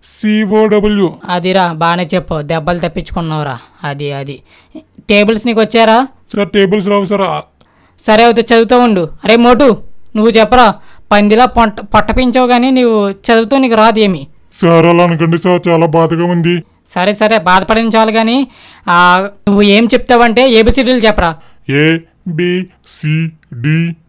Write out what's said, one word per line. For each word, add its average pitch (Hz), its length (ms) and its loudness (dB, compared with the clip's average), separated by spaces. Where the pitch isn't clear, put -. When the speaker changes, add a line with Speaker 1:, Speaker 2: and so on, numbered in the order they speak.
Speaker 1:
సీఓడబ్ల్యూ. 208 1040 0
Speaker 2:
అదిరా, 180 440 -2
బాగానే 170 420 -2
చెప్పు, 165 280 -4
దెబ్బలు 165 360 -4
తప్పించుకున్నావురా. 156 800 -8
అది, 143 280 -8
అది 135 300 -12
టేబుల్స్ 208 380 0
నీకు 226 140 0
వచ్చారా? 226 460 2
Speaker 1:
సార్, 202 120 -2
టేబుల్స్ 196 400 0
రావు 202 160 0
సార్. 196 160 -4
ఆ, 156 220 -4
Speaker 2:
సరే, 220 180 4
అయితే 233 160 2
చదువుతూ 226 380 2
ఉండు. 208 300 0
అరే 226 120 2
మోటు, 240 460 4
నువ్వు 220 140 2
చెప్పరా, 220 440 2
పందిలా 208 340 4
పొట్ట, 226 340 -2
పొట్ట 214 360 0
పెంచావు 254 300 0
కానీ 247 240 0
నువ్వు 226 400 0
చదువుతూ 226 480 0
నీకు 254 160 0
రాదు 220 240 2
ఏమి. 185 280 0
Speaker 1:
సార్, 170 340 0
అలా 170 180 2
అనకండి 170 340 -2
సార్, 180 300 -2
చాలా 170 180 0
బాధగా 165 380 -2
ఉంది. 175 400 -2
Speaker 2:
సరే, 190 260 -4
సరే, 214 240 0
బాధపడని 196 500 0
చాలు 220 220 2
కానీ, 226 380 -2
ఆ, 180 400 2
నువ్వు 202 140 2
ఏం 208 220 4
చెప్తావంటే 240 560 2
ఏబిసిడీలు 240 480 2
చెప్పరా. 185 380 0
Speaker 1:
ఏ 156 280 0
బి 180 380 -4
సి 160 440 -6
డి 160 440 -4